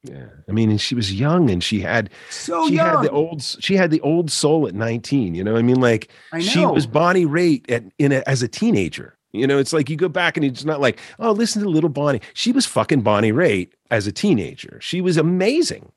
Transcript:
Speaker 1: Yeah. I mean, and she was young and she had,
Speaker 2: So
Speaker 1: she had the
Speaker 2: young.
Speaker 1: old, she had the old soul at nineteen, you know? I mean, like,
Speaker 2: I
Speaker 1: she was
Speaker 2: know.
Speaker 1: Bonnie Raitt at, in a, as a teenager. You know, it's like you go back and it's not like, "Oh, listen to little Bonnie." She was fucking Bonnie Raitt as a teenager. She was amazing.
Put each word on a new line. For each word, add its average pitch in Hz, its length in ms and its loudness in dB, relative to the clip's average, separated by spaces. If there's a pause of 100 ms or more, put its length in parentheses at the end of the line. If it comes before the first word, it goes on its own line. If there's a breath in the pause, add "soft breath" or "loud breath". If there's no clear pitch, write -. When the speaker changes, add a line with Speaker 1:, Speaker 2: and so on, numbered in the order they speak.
Speaker 1:
Yeah. 127 260 -18 (200)
I 92 40 -4
mean, 110 180 2
and 104 100 2
she - 140 -4
was 107 180 -2
young 143 380 2
and 87 120 0
she 104 180 -2
had, 98 280 -2 (220 loud breath)
Speaker 2:
So 330 380 -4
Speaker 1:
she 285 80 2
had 320 240 2
the 220 60 0
Speaker 2:
young. - 80 -2
Speaker 1:
old, 156 280 -2
she - 340 -4
had 180 140 4
the 160 100 2
old 160 300 0
soul 151 360 2
at 90 80 -8
nineteen, 113 600 -2
you 92 100 -4
know? 107 120 0
I 117 60 2
mean, 127 180 4
like, 117 280 2 (240 loud breath)
Speaker 2:
I 165 80 -6
Speaker 1:
she 185 240 0
was 143 220 2
Speaker 2:
know. 110 60 -12
Speaker 1:
Bonnie 175 340 2
Raitt 151 440 0
at, 117 140 -2 (140)
in 143 140 4
a, 131 140 0
as 131 160 0
a 117 60 -2
teenager. - 680 -2 (160)
You 117 140 0
know, 139 120 4
it's 135 140 0
like 151 180 0
you 160 60 -4
go 175 120 0
back 170 280 -2
and 156 80 0
it's 127 200 -4
not 151 160 -4
like, 127 180 2 (220 loud breath)
"Oh, 226 120 0
listen 214 300 0
to 208 60 -2
little 160 220 2
Bonnie." 139 300 -2 (140 loud breath)
She - 160 -2
was 254 160 0
fucking 113 360 0
Bonnie 107 280 2
Raitt 110 400 0 (200)
as 104 180 0
a - 40 -6
teenager. - 680 -2
She 175 200 -6
was 180 160 0
amazing. 185 800 0